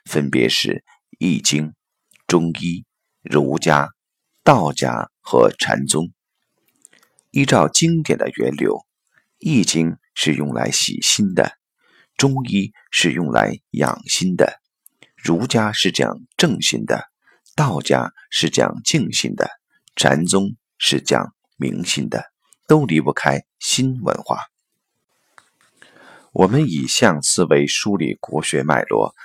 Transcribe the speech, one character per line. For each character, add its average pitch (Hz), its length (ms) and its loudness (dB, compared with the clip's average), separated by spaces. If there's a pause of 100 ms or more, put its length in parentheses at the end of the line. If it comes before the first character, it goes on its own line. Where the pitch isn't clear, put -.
分 71 240 -2
别 62 180 2
是 - 360 -2 (340)
易 85 240 -2
经、 76 320 -2 (540)
中 85 260 2
医、 87 320 -6 (360)
儒 71 360 0
家、 76 320 2 (540)
道 101 280 4
家 60 380 -4 (120)
和 58 360 4
禅 67 300 -2
宗。 78 240 -2 (1200)
依 139 140 2
照 92 220 4
经 165 340 0
典 - 160 -2
的 - 120 -2
源 62 220 -2
流， - 340 -2 (540)
易 135 240 2
经 82 340 0 (160)
是 - 200 0
用 71 200 -4
来 58 180 -2
洗 - 300 -4
心 98 320 0
的， - 200 2 (600)
中 135 300 0
医 104 280 -2 (180)
是 85 200 0
用 69 200 -2
来 53 280 0 (120)
养 - 360 -2
心 - 280 -2
的， - 240 0 (560)
儒 87 300 -2
家 107 260 0
是 95 200 0
讲 62 240 -2 (220)
正 151 240 2
心 57 240 -2
的， - 200 -4 (500)
道 110 260 0
家 65 300 0 (200)
是 - 180 -2
讲 50 340 0
静 - 280 -2
心 - 240 -4
的， - 140 -4 (460)
禅 71 300 2
宗 98 300 0 (220)
是 - 240 0
讲 - 340 -2 (200)
明 60 300 -6
心 - 240 -4
的， - 220 -8 (360)
都 156 180 4
离 80 140 2
不 71 140 0
开 69 300 -2 (160)
新 127 420 -2
文 - 220 0
化。 - 220 -6 (1900)
我 92 160 4
们 139 220 2
以 69 180 -4
象 82 340 2
思 - 220 0
维 71 240 4
梳 101 300 -2
理 71 220 -2
国 - 240 -6
学 69 200 -2
脉 73 200 2
络， 53 300 0 (120)